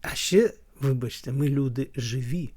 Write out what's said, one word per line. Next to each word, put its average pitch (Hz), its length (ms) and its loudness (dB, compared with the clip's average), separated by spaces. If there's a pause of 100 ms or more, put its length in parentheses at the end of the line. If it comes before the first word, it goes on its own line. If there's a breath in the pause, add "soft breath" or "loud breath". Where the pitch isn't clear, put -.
А - 140 -6
ще, 208 400 4 (260)
вибачте, 131 520 -2
ми 139 160 2
люди 135 480 0
живі. 127 600 -4